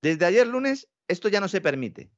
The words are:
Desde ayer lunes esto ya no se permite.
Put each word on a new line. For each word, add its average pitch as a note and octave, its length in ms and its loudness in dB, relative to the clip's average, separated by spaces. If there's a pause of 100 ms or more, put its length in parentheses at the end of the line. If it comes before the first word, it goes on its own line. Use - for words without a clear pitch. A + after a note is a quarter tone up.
Desde D#3+ 240 0
ayer A3 220 4
lunes C4+ 400 -4 (200)
esto F3+ 200 -2
ya G3+ 140 0
no G3 60 -4
se F#3 140 -4
permite. C3+ 560 -4